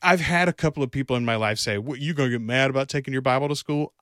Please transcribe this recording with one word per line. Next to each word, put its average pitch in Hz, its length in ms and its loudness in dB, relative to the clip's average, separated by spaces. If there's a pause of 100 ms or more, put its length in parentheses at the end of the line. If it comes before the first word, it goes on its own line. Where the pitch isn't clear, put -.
I've 180 200 4
had 175 280 2
a 165 40 0
couple 151 300 0
of 123 80 -4
people 135 240 -2
in 120 80 0
my 117 120 0
life 107 240 0
say, 104 180 -2
"What, 127 220 -6
you 151 140 -4
gonna 135 180 0
get 117 100 -2
mad 127 280 2
about 135 200 -2
taking 139 240 -4
your 131 80 -2
Bible 131 260 2
to 147 80 -2
school?" 147 460 -4